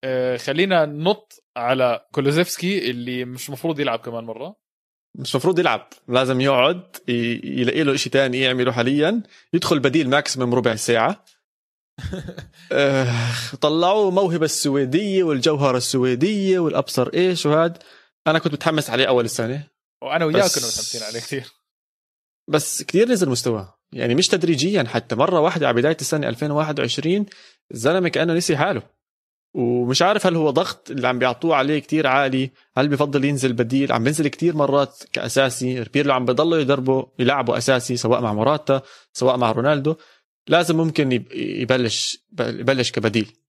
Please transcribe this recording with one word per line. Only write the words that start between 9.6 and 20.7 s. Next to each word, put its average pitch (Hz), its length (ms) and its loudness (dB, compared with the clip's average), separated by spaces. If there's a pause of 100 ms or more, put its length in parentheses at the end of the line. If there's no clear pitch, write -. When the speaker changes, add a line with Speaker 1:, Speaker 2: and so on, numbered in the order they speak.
Speaker 2:
بديل 139 320 2
ماكسيمم 131 440 0
ربع 120 200 2
ساعة. 117 500 0 (760)
<laughs> - 60 -14 (680)
آه، 135 400 2 (480)
طلعوه 180 500 2
موهبة 175 340 2
السويدية 151 800 0
والجوهرة 143 540 2
السويدية 156 800 0
والأبصر 139 560 0
إيش 175 320 0
وهاد. 165 320 2 (480)
أنا 160 120 2
كنت 156 140 -2
متحمس 151 380 -2
عليه 127 180 0
أول 123 160 4
السنة. 120 420 -6 (360)
Speaker 1:
وأنا 156 220 -2
وياك 165 200 2
Speaker 2:
بس، 175 140 0
Speaker 1:
كنا 120 100 -4
متحمسين 110 340 -8